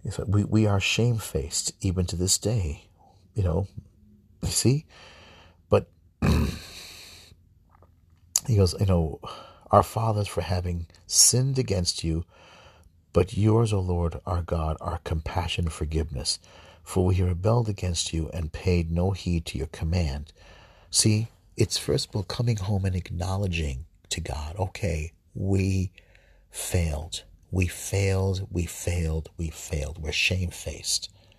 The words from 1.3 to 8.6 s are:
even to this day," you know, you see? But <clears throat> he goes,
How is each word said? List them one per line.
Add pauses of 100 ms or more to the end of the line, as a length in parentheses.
even
to
this
day," (460)
you
know, (760)
you
see? (840)
But (160)
<clears throat> (2250)
he
goes,